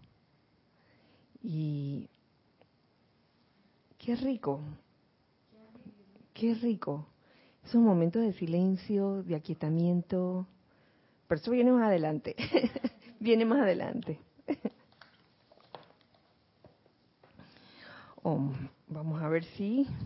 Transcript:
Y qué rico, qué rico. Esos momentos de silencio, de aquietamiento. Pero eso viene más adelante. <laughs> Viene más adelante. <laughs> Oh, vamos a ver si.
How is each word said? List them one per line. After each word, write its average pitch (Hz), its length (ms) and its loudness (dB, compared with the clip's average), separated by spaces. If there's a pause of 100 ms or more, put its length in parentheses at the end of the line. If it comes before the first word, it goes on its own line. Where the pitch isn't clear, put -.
(1400)
Y 151 680 -6 (1900)
qué 240 180 -4
rico, 220 460 -4 (1700)
qué 226 200 -2
rico. 214 540 -4 (580)
Esos 233 160 4
momentos 180 400 4
de 214 120 0
silencio, 190 880 0
de 170 120 -4
aquietamiento. 175 1120 -2 (800)
Pero 160 140 0
eso 233 100 -4
viene 247 200 6
más 240 160 6
adelante. 156 500 0
<laughs> - 840 -2
Viene 226 260 4
más 247 140 4
adelante. 175 600 0 (280)
<laughs> 294 120 -4 (3500)
Oh, 143 300 -2 (380)
vamos 156 320 -6
a 151 80 -4
ver 165 160 0 (100)
si. 233 320 -2 (180)